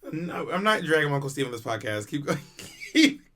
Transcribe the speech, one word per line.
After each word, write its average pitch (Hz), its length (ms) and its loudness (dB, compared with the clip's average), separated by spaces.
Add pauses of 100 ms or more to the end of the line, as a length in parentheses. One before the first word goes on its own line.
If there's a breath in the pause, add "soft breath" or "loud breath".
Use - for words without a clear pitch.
(120)
No, 170 380 -6
I'm 180 120 -2
not 214 200 2
dragging 151 300 2
Uncle 139 180 0
Steve 135 160 -2
on 123 60 -6
this 117 80 -8
podcast. 110 480 -4
Keep 143 180 -4
going. - 120 0 (280)
<laughs> - 260 -16
Keep - 440 4